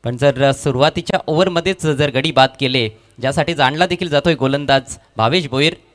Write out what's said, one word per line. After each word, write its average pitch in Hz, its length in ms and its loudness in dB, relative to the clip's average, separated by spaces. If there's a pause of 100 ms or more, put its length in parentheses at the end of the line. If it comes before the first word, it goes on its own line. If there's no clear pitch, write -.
पण 120 120 -6
जर, 131 260 2
अ, 139 120 2
सुरुवातीच्या 151 720 -2
ओव्हरमध्येच 170 600 0
जर 147 240 0
गडी 135 220 -2
बाद 131 160 6 (120)
केले, 127 280 0 (320)
ज्यासाठी 147 340 -2
जाणला 147 320 2
देखील 175 220 -4
जातोय 147 260 2
गोलंदाज 139 640 0 (200)
भावेश 143 300 0
भोईर 135 280 0 (200)